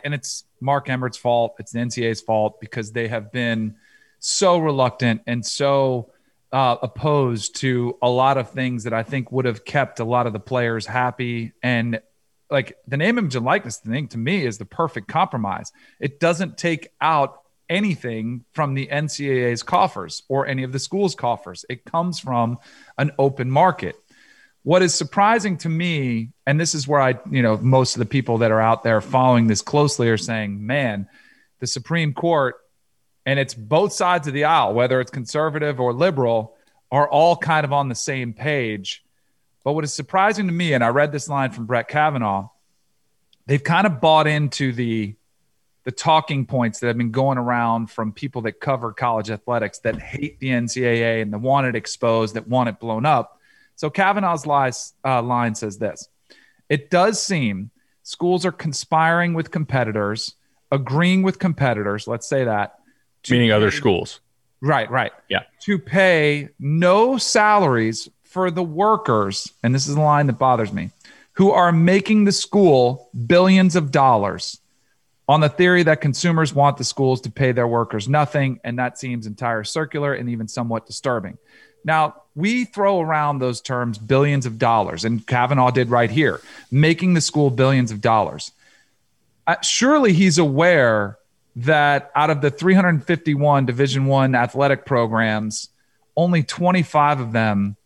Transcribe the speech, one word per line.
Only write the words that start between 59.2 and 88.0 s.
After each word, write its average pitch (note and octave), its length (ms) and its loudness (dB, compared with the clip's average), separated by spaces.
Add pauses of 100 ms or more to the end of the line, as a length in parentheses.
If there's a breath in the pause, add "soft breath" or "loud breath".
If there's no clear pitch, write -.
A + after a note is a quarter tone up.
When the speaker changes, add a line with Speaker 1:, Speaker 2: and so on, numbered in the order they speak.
Speaker 1:
with E3 160 -4
competitors, A2 840 -4 (360)
agreeing D3+ 520 0
with F#3+ 160 -2
competitors," G#2+ 680 -2
let's A#2 200 -8
say C3+ 180 -2
that, G#2 340 -4 (440)
to - 100 -2
Speaker 2:
Meaning A#2+ 180 4
other G#2+ 200 4
Speaker 1:
pay - 60 -6
Speaker 2:
schools. F#2+ 420 0 (420)
Speaker 1:
Right, C3+ 300 0
right. B2 200 -2 (160)
Speaker 2:
Yeah. F#2+ 160 -2 (180)
Speaker 1:
"To G3+ 180 -2
pay D#3 720 2 (100)
no F3+ 580 4
salaries E3+ 920 2 (140)
for F#3 280 -2
the F3 120 -4
workers," D#3 880 0 (120)
and A#2+ 100 2
this C3+ 140 0
is C#3+ 80 -4
the D3+ 60 2
line D3 260 4
that B2 120 -2
bothers A#2+ 320 2
me, F#2 200 -6 (420 soft breath)
"who G3 180 4
are F3 200 4
making G3 540 4
the G3 60 4
school C3+ 760 2 (160)
billions F#3 500 6
of D3+ 160 0
dollars A2+ 680 2 (680)
on D3 120 4
the D3+ 100 4
theory F3+ 340 4
that D#3 160 4
consumers D#3+ 540 0
want C#3+ 240 2
the C3 60 -8
schools C3 380 0
to A#2 100 -8
pay B2+ 220 0
their A#2+ 140 2
workers A2+ 400 -2
nothing, C#3 560 0
and A#2+ 140 -8
that B2 220 -6
seems B2 260 -8
entire A2 380 -4
circular C#3+ 500 -4
and A#2+ 160 -6
even A2+ 180 -6
somewhat A#2 380 -6
disturbing." A2 540 -6 (460 soft breath)
Now, D#3 360 0 (120)
we A3 300 -2
throw G3 380 0
around D3+ 380 -2
those B2+ 200 -2
terms, A#2+ 380 -4
billions C3+ 480 2
of A2+ 120 -6
dollars, G#2 460 2
and A2+ 240 -2
Kavanaugh B2+ 420 2
did A#2+ 200 2
right A#2 200 2
here, A2+ 300 0 (320 loud breath)
making E3 420 4
the E3 60 4
school D3 300 2
billions B2+ 420 2
of G#2+ 80 -8
dollars. G#2 540 0 (920 soft breath)